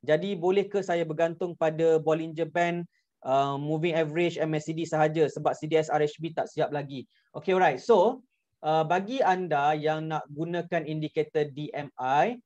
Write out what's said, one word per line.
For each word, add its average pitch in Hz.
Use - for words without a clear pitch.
Jadi 170
boleh 190
ke 196
saya 170
bergantung 165
pada 160
Bollinger 160
Band, 175
uh, 139
Moving 156
Average, 165
M 156
A 156
C 160
D 165
sahaja 156
sebab 151
C 156
D 156
S, 156
R 151
H 151
B 165
tak -
siap 151
lagi?" 139
Okey, -
alright. 170
So, 226
uh, 160
bagi 196
anda 165
yang 156
nak 156
gunakan 170
indikator 156
D 147
M 143
I 156